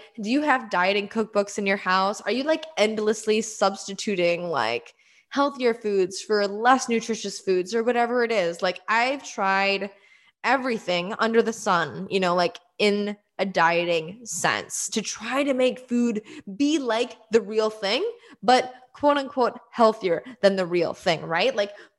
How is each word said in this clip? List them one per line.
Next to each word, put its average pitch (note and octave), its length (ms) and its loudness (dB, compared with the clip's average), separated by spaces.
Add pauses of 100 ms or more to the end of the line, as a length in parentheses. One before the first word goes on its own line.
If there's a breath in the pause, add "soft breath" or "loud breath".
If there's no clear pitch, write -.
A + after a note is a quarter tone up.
(220 loud breath)
do G#3 80 -4
you C#4 120 2
have C4 280 0
dieting G3+ 400 0
cookbooks G#3 480 -2
in G3+ 80 -4
your F#3+ 120 2
house? F#3+ 440 0
Are G3+ 100 -4
you, B3 120 -2
like, D#4+ 220 0 (120)
endlessly G#3+ 640 2
substituting, F#3+ 1080 -2
like, A#2+ 440 -2 (360 soft breath)
healthier C4+ 440 0
foods G3 480 -2
for G#3 260 0
less A#3+ 420 2
nutritious A3+ 500 -4
foods F#3 360 -2
or A#3 80 0
whatever A#3+ 400 0
it A3+ 80 -2
is? F3 300 0
Like, F#3 260 -2
I've B3 360 0
tried G3 680 0 (520 soft breath)
everything A3 760 0
under A3+ 220 4
the A3 120 -2
sun, F3 560 -2
you G3 100 0
know, F3+ 160 2
like, F3 240 0 (200)
in G#3 360 2 (220)
a F#3+ 80 0
dieting E3+ 760 0
sense, - 680 -4
to A3 120 -2
try B3 420 -4
to C#4 100 0
make B3+ 360 0
food A#3+ 320 0 (360 loud breath)
be D4 220 2
like A#3+ 380 -2 (140)
the A3 100 4
real A3 280 0
thing, G#3+ 340 -2 (400 loud breath)
but B3 300 4 (200)
quote C#4+ 240 2
unquote B3+ 420 -2 (120)
healthier G#3+ 520 2 (180 loud breath)
than G3 140 4
the F#3 100 -2
real E3+ 280 0
thing, E3 320 0
right? F#3 300 0
Like, G3+ 160 -2 (280 loud breath)